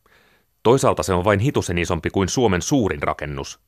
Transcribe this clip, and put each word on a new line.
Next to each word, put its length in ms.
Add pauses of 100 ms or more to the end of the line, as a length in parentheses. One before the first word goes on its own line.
(640)
Toisaalta 400
se 100
on 120
vain 140
hitusen 380
isompi 320
kuin 200
Suomen 320
suurin 420
rakennus, 640